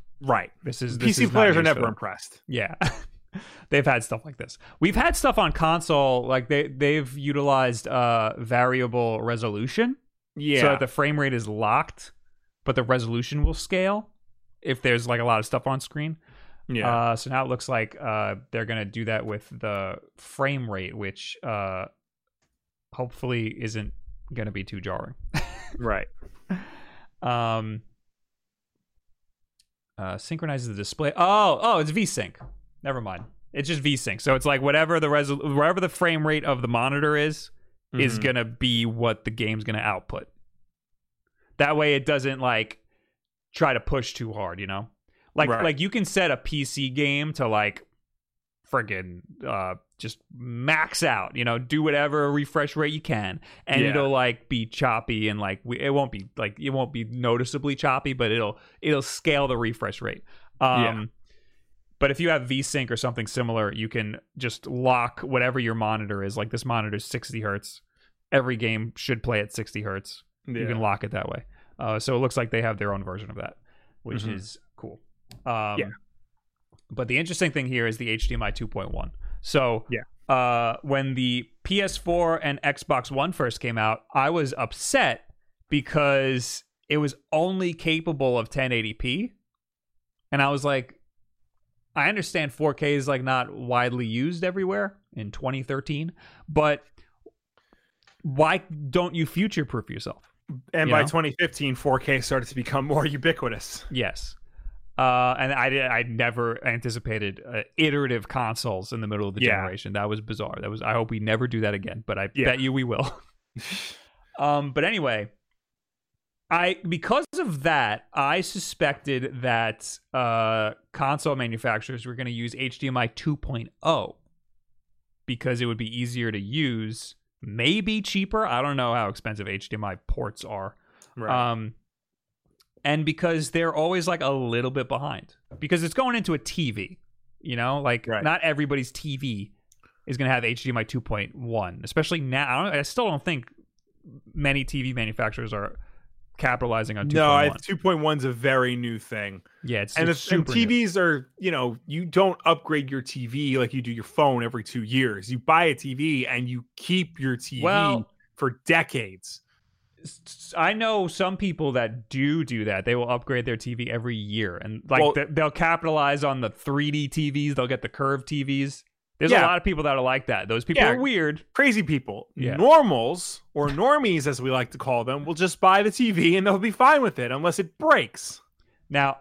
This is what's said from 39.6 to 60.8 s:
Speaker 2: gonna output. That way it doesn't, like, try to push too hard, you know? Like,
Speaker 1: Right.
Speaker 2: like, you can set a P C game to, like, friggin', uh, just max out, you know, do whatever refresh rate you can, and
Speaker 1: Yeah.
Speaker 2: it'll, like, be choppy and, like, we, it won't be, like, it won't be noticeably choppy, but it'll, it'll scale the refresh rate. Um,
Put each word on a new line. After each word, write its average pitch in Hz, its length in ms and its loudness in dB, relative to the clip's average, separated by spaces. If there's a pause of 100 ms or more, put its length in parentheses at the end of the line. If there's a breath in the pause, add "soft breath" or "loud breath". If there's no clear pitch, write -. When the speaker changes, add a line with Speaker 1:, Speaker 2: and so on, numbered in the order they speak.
Speaker 2:
gonna 104 160 -4
output. - 480 -4 (1300)
That 147 180 4
way 151 180 4
it 135 120 0
doesn't, 135 340 0
like, 117 380 0 (720)
try 147 200 2
to 117 80 0
push 131 340 -2
too 110 180 -8
hard, 95 280 -8
you 98 60 -6
know? 98 220 -6 (460)
Like, 147 160 4
Speaker 1:
Right. 117 140 2
Speaker 2:
like, 151 160 0
you 196 100 0
can 208 140 0
set 180 260 2
a 127 60 2
P 147 280 -4
C 135 240 -4
game 143 460 0
to, 131 120 -2
like, 104 380 0 (840)
friggin', 92 520 -4 (240)
uh, 95 280 -4 (240)
just - 240 -10 (120)
max 123 680 -2
out, 117 340 0
you 120 80 -2
know, 117 140 2
do 127 240 0
whatever 147 500 2
refresh 143 440 -2
rate 151 180 0
you 156 60 -6
can, 104 400 -4 (260 loud breath)
and 131 160 2
Speaker 1:
Yeah. 110 80 4
Speaker 2:
it'll, 139 200 2
like, 127 380 0
be 113 180 -2
choppy 113 640 0
and, 104 120 -2
like, 98 240 -4
we, 120 160 -6
it 139 100 0
won't 139 220 2
be, 101 240 -10
like, 110 220 -6
it 135 120 -4
won't 135 220 -2
be 117 120 -6
noticeably 123 720 0
choppy, 135 360 0
but 120 180 0
it'll, 110 280 0 (220 soft breath)
it'll 147 220 2
scale 143 460 0
the 123 100 0
refresh 113 420 -4
rate. - 220 -8 (380 soft breath)
Um, 127 220 4